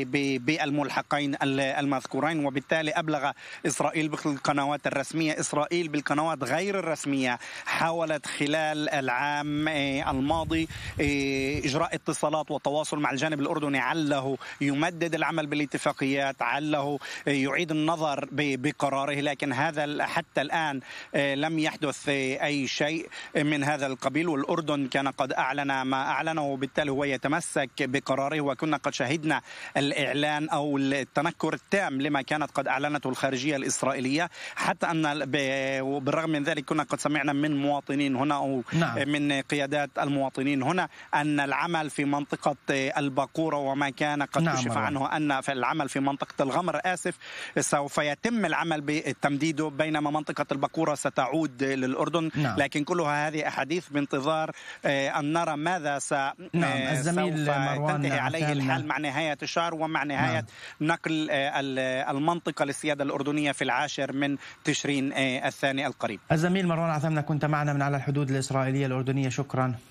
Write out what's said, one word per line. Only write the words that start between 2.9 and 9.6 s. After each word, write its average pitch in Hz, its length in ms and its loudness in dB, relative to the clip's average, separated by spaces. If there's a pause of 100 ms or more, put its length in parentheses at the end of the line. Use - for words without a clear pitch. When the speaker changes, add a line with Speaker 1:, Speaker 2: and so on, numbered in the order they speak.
Speaker 1:
أبلغ 151 400 0 (340)
إسرائيل 156 440 0
بالقنوات 143 800 0
الرسمية. 151 520 0
إسرائيل 160 480 0
بالقنوات 147 560 0
غير 190 360 0
الرسمية 139 600 0 (260)
حاولت 160 600 0
خلال 151 640 0
العام، 147 800 0